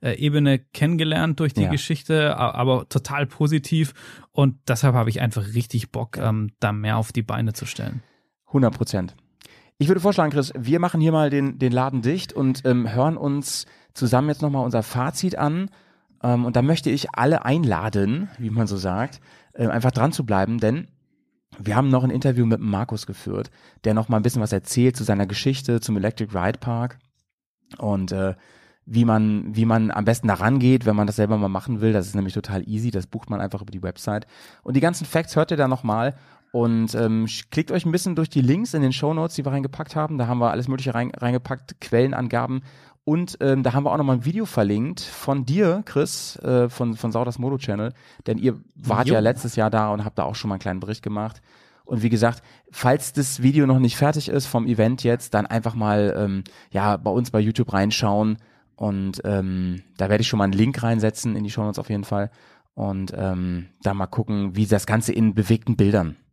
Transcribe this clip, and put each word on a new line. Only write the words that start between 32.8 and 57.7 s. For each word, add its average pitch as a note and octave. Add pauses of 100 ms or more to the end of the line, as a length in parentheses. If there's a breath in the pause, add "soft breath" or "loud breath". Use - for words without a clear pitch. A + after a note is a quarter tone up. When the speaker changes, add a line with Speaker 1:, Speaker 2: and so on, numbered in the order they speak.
Speaker 2:
das F#2+
bucht -
man G#2
einfach G2
über G2+
die F#2+
Website. G#2 (380 loud breath)
Und B2+
die C3+
ganzen E3
Facts -
hört D#3
ihr E3
da C#3
noch C3
mal A#2+ (360 soft breath)
und, A#2
ähm, A2+
sch-, -
klickt D#3
euch F3+
ein D#3+
bisschen F3+
durch D#3+
die C#3+
Links D#3+
in D#3+
den C3
Shownotes, D#3
die C#3
wir C#3
reingepackt C#3
haben. D#3
Da B2
haben B2
wir A#2+
alles A2+
Mögliche C3
rein, A#2+
reingepackt, B2+
Quellenangaben. B2 (420 loud breath)
Und, E3+
ähm, C3+
da A#2+
haben C#3
wir B2+
auch -
noch D3+
mal C3+
ein A#2+
Video F#3+
verlinkt A2+
von -
dir, F3+
Chris, -
äh, B2
von, A#2+
von A2+
Saudas A#2+
Moto C3
Channel. A2 (320 loud breath)
Denn A2
ihr A#2+ (160)
wart A#2+
Speaker 1:
Jo. C3+
Speaker 2:
ja A2
letztes A#2
Jahr A2
da G#2+
und G#2
habt G#2+
da F#2
auch D#2+
schon A2
mal G2
einen F#2
kleinen F#2
Bericht G2+
gemacht. G#2+ (440 soft breath)
Und A#2
wie A#2
gesagt, A#2 (280 soft breath)
falls C#3
das C3+
Video C#3
noch C3
nicht B2
fertig D3
ist C3+
vom A#2
Event A#2
jetzt, A#2+
dann G#2
einfach A2+
mal, G#2
ähm, G2 (280 loud breath)
ja, G2+
bei G#2+
uns A#2+
bei A2
YouTube A2